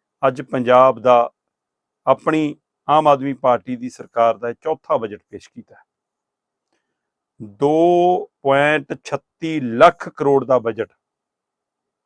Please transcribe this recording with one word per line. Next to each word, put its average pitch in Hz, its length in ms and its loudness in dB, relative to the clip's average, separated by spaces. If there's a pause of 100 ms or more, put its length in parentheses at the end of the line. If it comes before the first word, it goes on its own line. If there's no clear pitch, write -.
(280)
ਅੱਜ 131 140 -6
ਪੰਜਾਬ 127 580 2
ਦਾ, 120 320 2 (760)
ਆਪਣੀ 151 480 -2 (340)
ਆਮ 151 180 2
ਆਦਮੀ 139 260 0
ਪਾਰਟੀ 123 420 -2
ਦੀ 120 140 -12
ਸਰਕਾਰ 117 480 -2
ਦਾ 120 120 -8
ਇਹ 120 120 -10
ਚੌਥਾ 156 360 -6
ਬਜਟ 104 320 -8
ਪੇਸ਼ 101 200 -20
ਕੀਤਾ - 260 -20
ਹੈ। - 60 -20 (1600)
ਦੋ 165 840 0 (160)
ਪੁਆਇੰਟ 143 520 0 (100)
ਛੱਤੀ 156 560 -8
ਲੱਖ 135 500 2
ਕਰੋੜ 139 360 0
ਦਾ 127 140 2
ਬਜਟ 113 320 -8 (1160)